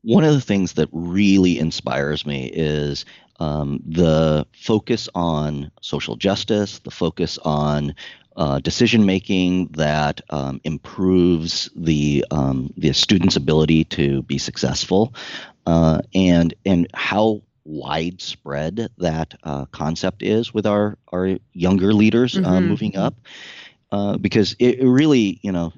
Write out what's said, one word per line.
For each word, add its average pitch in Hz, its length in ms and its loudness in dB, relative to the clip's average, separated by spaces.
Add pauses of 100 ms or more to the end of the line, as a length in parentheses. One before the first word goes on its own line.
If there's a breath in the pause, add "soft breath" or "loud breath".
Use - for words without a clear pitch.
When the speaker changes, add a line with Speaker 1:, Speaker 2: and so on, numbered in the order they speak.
Speaker 1:
One 139 220 4
of 151 100 6
the 135 80 2
things 98 320 0
that 76 180 0
really 92 640 4
inspires 71 680 -4
me 67 260 -6
is, 76 540 -2 (340 loud breath)
um, 76 460 -4
the 80 680 2
focus - 640 -2
on 76 560 -4 (100)
social - 360 -8
justice, 104 640 -2
the - 100 -16
focus - 520 -4
on, 76 520 -2 (420 loud breath)
uh, 69 220 -2
decision-making 95 1080 0
that, 76 520 -2 (100)
um, 69 340 -6
improves 87 1080 0
the, 73 560 0
um, 67 460 -2
the 73 160 0
student's 92 440 2
ability 78 480 2
to 69 380 -2
be 69 160 -6
successful, - 760 -2 (520 loud breath)
uh, 82 340 4 (140)
and, 87 380 4 (140)
and 87 280 2
how 107 460 0 (240)
widespread 78 1300 -6
that, 80 360 -2 (100)
uh, 71 220 -6
concept 85 560 -6
is 110 300 -2
with 104 140 -2
our, 104 320 0 (140)
our 92 260 -2 (140)
younger 92 420 2
leaders, 110 420 4
uh, 95 40 0
Speaker 2:
Mm-hmm. 92 280 2
Speaker 1:
moving 92 280 -2
up. 135 180 -2 (760 loud breath)
Uh, 101 280 -2
because 101 400 0
it, 123 220 2
it 135 60 2
really, 127 560 4
you 101 100 -4
know 85 260 -2